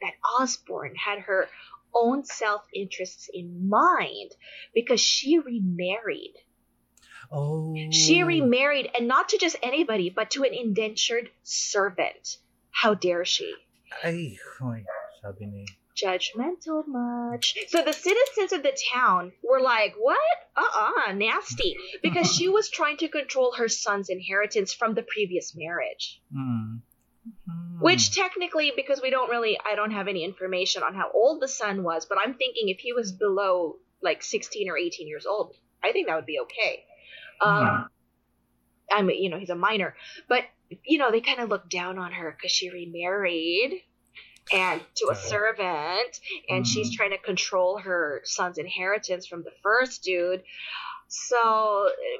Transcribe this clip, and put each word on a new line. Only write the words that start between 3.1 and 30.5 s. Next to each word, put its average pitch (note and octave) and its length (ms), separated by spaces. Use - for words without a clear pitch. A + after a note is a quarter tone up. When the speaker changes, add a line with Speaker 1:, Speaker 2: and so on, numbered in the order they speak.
Speaker 1:
in F3 340
mind A3 600
because A#3+ 260
she D4+ 380
remarried. G3 960
Speaker 2:
Oh. D#3 460
Speaker 1:
She E4+ 320
remarried, C#4 720
and A#3+ 100
not C#4+ 240
to A4 80
just E4 240
anybody, A#3+ 460
but G#3+ 240
to C#4 120
an B3+ 100
indentured A3 760
servant. - 960
How G#3+ 240
dare F3 300
she? - 300
Speaker 2:
Ay, E3 360
hoy, A#2 260
sabi G2+ 260
ni. G2+ 200
Speaker 1:
Judgmental D4+ 840
much. A#3+ 720
So D#4+ 160
the C5 80
citizens G#4+ 600
of D#4 100
the C4+ 140
town F#3 380
were C4 160
like, A3 380
"What? C#4 180
Uh-uh, B3 560
nasty." A3 640
Because E4 300
she F4+ 160
Speaker 2:
<laughs> G4 80
Speaker 1:
was G#4+ 140
trying D4+ 280
to E4 100
control C4 440
her A#3 160
son's G3+ 400
inheritance G3 640
from A3 220
the A3 80
previous F3+ 520
marriage. D#3+ 680
Speaker 2:
Mm. A#2 460
Mm. E3+ 320
Speaker 1:
Which E4+ 320
technically, F4 600
because C4+ 280
we C4 80
don't B3+ 200
really, A#3 300
I G#3+ 140
don't G#3+ 160
have G3+ 180
any F3+ 160
information F#3 580